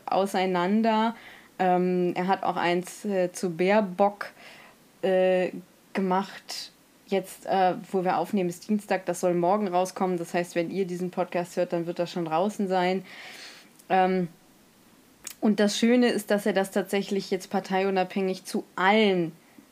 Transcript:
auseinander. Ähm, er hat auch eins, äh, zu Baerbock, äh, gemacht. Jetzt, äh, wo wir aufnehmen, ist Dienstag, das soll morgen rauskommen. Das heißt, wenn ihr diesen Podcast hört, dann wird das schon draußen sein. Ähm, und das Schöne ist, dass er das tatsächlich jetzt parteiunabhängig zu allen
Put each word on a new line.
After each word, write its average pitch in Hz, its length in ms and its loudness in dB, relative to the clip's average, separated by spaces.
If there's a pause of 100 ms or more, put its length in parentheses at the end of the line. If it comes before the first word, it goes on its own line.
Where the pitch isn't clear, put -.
auseinander. 202 1120 2 (440)
Ähm, 180 560 2
er 180 120 -2
hat 190 160 0
auch 180 140 -2
eins, 175 480 -2
äh, 185 260 0
zu 180 200 -4
Baerbock, 196 760 2 (760)
äh, 185 480 2 (420)
gemacht. - 760 -4 (360)
Jetzt, - 380 -4
äh, 185 280 2 (180)
wo 190 120 0
wir 175 140 0
aufnehmen, 180 320 0
ist - 200 -8
Dienstag, 208 360 -2
das 170 140 -4
soll 180 140 2
morgen 185 340 2
rauskommen. 185 500 0
Das 170 160 -8
heißt, 175 220 -2
wenn 170 160 -2
ihr 185 140 -2
diesen 180 260 -6
Podcast 175 460 -4
hört, 175 160 -2
dann 170 120 -2
wird 170 140 -6
das 170 120 -4
schon 175 140 -4
draußen 190 420 -2
sein. 185 360 0 (840)
Ähm, 185 400 2 (1120)
und 214 180 2
das 202 180 2
Schöne 240 300 4
ist, - 240 -2
dass 202 140 0
er 214 80 0
das 190 180 0
tatsächlich 196 600 -2
jetzt 185 180 -4
parteiunabhängig 190 960 -2
zu - 180 -4 (120)
allen 190 560 4 (400)